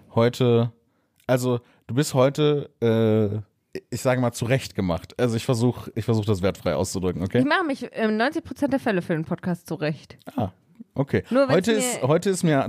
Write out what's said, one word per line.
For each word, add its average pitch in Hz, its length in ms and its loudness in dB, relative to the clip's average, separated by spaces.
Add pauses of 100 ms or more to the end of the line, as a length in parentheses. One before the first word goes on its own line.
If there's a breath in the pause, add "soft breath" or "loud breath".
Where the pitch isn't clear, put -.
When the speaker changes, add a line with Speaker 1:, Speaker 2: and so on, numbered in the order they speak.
(140 soft breath)
Speaker 1:
heute, 117 560 2 (560)
also 127 320 0 (300 soft breath)
du 117 60 -8
bist - 200 0
heute, 143 560 2 (100)
äh, 110 600 2 (480)
ich 117 140 -8
sage 127 180 2
mal, 120 120 0
zurecht 127 420 -4
gemacht. 90 440 -4
Also 120 160 0
ich 113 120 -4
versuch, 120 480 0
ich 110 100 -4
versuch 110 220 0
das 101 160 0
wertfrei 92 320 -2
auszudrücken, 90 480 -2
okay? 147 160 0
Speaker 2:
Ich 262 80 2
mache 339 180 2
mich 269 260 -6
in 214 280 -2
neunzig 302 260 -2
Prozent 269 260 -4
der 269 100 -2
Fälle 196 200 -2
für 175 140 -4
den 160 100 -2
Podcast 175 420 -6
zurecht. 156 520 -8 (180)
Speaker 1:
Ah. 151 140 -2 (440)
Okay. 139 360 0
Speaker 2:
Nur 262 180 4
wenn's - 40 2
Speaker 1:
Heute 185 200 2
ist, 247 300 0
Speaker 2:
mir 127 60 0
Speaker 1:
heute 175 220 2
ist 185 120 -2
mir 151 260 4